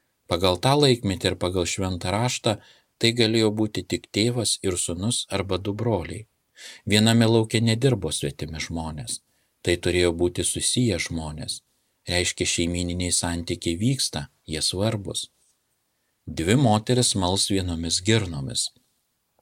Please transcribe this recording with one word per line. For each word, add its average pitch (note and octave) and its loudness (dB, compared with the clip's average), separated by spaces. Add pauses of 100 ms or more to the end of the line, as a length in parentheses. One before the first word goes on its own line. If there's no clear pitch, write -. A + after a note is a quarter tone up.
(300)
Pagal F2+ 2
tą C3+ 4
laikmetį G2+ 2
ir - -4
pagal F2+ 0
šventą F#2 -2
raštą A#2 0 (460)
tai A#2 6
galėjo A2+ 4
būti G#2+ -2
tik - -4
tėvas A#2 2
ir F2+ -2
sūnus F2+ -4
arba F#2+ -4
du G2+ -6
broliai. G#2+ -4 (640)
Viename A2 6
lauke A2+ 2
nedirbo A2+ 2
svetimi D#2 -6
žmonės. D#2+ -8 (460)
Tai F2 4
turėjo F2 2
būti F2 0
susiję G2 0
žmonės. D#2 -8 (480)
Reiškia, F2+ -2
šeimyniniai F2 -2
santykiai E2+ -2
vyksta, A#2 -2 (200)
jie D#2 -4
svarbus. G2 -2 (960)
Dvi D#2+ 2
moteris A#2+ 2
mals F#2+ 0
vienomis E2+ -2
girnomis. E2+ -2 (720)